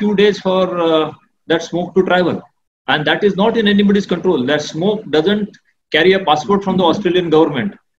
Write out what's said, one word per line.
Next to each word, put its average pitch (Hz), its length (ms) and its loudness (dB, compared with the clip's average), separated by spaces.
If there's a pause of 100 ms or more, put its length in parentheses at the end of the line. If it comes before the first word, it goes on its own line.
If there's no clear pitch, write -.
few 208 140 0
days 202 320 2
for, 185 160 0 (260)
uh, 156 220 0 (360)
that 165 160 -2
smoke 175 320 -8
to 190 80 4
travel. 175 380 0 (460)
And 147 180 0
that 180 180 0
is 202 120 0
not 214 200 0
in 220 120 0
anybody's 202 460 2
control. 170 320 0
That 147 160 0
smoke 190 400 -4 (100)
doesn't 196 380 0 (420)
carry 165 220 4
a 190 120 -2
passport 190 380 0
from 185 140 -2
the 185 140 2
Australian 175 380 -2
government, 139 460 0 (240)